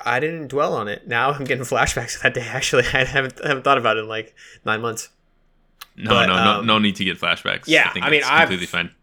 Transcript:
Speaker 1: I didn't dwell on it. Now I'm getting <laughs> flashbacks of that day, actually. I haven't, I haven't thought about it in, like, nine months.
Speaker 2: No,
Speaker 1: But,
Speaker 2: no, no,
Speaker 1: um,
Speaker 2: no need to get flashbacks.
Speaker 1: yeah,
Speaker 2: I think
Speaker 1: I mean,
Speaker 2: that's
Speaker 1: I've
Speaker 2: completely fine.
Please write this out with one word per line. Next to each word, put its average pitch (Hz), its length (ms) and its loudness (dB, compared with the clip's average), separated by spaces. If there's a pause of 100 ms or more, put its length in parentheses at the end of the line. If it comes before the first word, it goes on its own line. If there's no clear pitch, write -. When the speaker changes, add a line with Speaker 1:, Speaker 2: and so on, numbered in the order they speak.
Speaker 1:
I 120 160 0
didn't 160 280 -6
dwell 147 260 -2
on 110 140 -4
it. - 200 -10
Now 123 240 0
I'm 143 120 -6
getting 127 200 -2
<laughs> - 20 -8
flashbacks 120 500 0
of - 80 -12
that 131 100 4
day, 123 80 -4
actually. 123 420 0 (100)
I 131 120 2
haven't, 131 380 -4
I - 60 -4
haven't 135 140 -2
thought 139 140 4
about 113 200 2
it 110 40 -4
in, 107 60 -8
like, 110 260 -8 (320)
nine 110 160 -2
months. 117 280 -6 (880)
Speaker 2:
No, 104 140 -8
Speaker 1:
But, 113 180 4
Speaker 2:
no, 92 160 2
no, 104 80 4 (100)
Speaker 1:
um, 117 40 -4
Speaker 2:
no 110 140 4
need 104 160 2
to 98 100 -6
get 90 140 -4
flashbacks. 87 480 -4
Speaker 1:
yeah, 147 220 4
Speaker 2:
I - 40 -8
think - 120 -2
Speaker 1:
I 143 40 0
mean, 147 120 4
Speaker 2:
that's 131 100 0
Speaker 1:
I've 151 160 6
Speaker 2:
completely 90 180 -4
fine. 87 240 -4 (140)